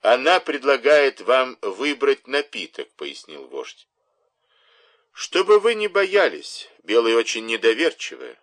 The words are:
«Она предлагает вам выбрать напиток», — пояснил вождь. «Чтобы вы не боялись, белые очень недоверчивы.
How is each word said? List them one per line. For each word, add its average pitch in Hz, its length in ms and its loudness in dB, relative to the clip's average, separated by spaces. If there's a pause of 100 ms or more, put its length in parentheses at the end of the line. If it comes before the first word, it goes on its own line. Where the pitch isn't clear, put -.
«Она 131 400 4
предлагает 139 800 2
вам 127 400 0
выбрать 135 640 -2
напиток», — 127 720 -8
пояснил 71 500 -16
вождь. 65 400 -14 (1300)
«Чтобы 190 480 2
вы 233 140 0
не 214 140 -4
боялись, 190 840 -2 (120)
белые 113 340 2
очень 113 280 -2
недоверчивы. 117 1000 -2